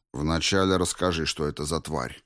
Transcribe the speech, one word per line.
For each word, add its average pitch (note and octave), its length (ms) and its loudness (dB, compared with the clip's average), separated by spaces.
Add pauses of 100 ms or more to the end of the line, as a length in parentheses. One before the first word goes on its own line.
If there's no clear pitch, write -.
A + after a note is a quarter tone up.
(120)
Вначале E2+ 640 2
расскажи, F2 500 0
что D2+ 200 -2
это D2 180 -4
за D#2+ 160 -2
тварь». C#2+ 460 -6